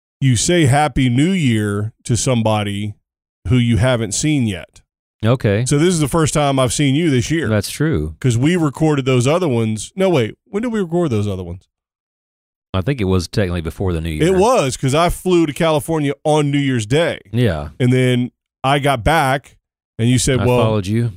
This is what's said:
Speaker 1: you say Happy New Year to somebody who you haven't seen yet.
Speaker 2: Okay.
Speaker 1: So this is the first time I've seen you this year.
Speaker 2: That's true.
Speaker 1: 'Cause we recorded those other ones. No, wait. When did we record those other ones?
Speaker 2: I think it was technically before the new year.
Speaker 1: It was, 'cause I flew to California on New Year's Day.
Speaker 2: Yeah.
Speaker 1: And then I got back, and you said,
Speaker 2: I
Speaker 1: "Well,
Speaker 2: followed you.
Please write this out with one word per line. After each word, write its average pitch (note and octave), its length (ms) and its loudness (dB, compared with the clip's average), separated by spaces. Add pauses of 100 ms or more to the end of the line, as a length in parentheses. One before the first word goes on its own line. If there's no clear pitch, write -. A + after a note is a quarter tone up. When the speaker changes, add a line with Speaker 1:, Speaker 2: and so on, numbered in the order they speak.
(200)
Speaker 1:
you C3 160 2
say E3+ 300 2
Happy C#3+ 420 2
New C#3 240 2
Year G#2+ 640 -2 (100)
to A#2+ 120 -2
somebody G#2 800 -2 (540)
who B2+ 100 4
you A#2+ 180 2
haven't A2+ 360 0
seen D3 340 -2
yet. F#2 340 -8 (420)
Speaker 2:
Okay. A#2 440 2
Speaker 1:
So D3 100 0
this D#3 160 2
is E3 80 0
the D3 80 0
first D#3+ 240 0
time C#3+ 260 0
I've B2+ 140 0
seen C#3 220 0
you D#3+ 160 0
this B2 200 0
year. D#3 200 -2
Speaker 2:
That's G#2+ 180 0
true. D#2+ 500 -4
Speaker 1:
'Cause A#2+ 200 0
we D3+ 180 2
recorded D3+ 480 0
those B2 220 2
other E3+ 200 2
ones. A2+ 480 -2
No, F#3+ 140 0
wait. C3 260 0 (120)
When G3+ 160 -6
did A#3+ 100 -4
we A3 80 -2
record E3+ 300 -2
those G#2 180 -2
other F#2+ 160 -6
ones? F2 240 -14 (1040)
Speaker 2:
I F#2+ 80 -2
think C3 220 -2
it - 20 0
was F#2 240 0
technically F2+ 320 -2
before F2+ 320 -6
the E2 80 -2
new E2 80 -6
year. D#2 260 -2
Speaker 1:
It F#3 40 2
was, G3 400 0
'cause C3 160 -2
I E3+ 160 2
flew F3 340 0
to D3 80 -4
California D#3 600 -2 (100)
on D3+ 260 2
New C#3+ 80 0
Year's C3 280 -2
Day. C#3 340 0 (100)
Speaker 2:
Yeah. G2 380 0 (100)
Speaker 1:
And B2 140 4
then B2+ 380 2 (320)
I C#3 160 2
got C3+ 260 -2
back, C#3+ 540 0 (400)
and A2+ 100 2
you B2+ 100 4
said, B2+ 220 0
Speaker 2:
I G2 60 0
Speaker 1:
"Well, B2 160 4
Speaker 2:
followed G#2+ 240 0
you. A2+ 300 -2